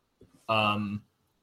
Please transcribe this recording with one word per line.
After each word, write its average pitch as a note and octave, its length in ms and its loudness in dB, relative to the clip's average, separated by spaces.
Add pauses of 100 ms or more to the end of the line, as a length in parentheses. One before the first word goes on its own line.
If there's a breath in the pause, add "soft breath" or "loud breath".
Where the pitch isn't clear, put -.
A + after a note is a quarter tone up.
(480)
Um, G#2 540 0 (400)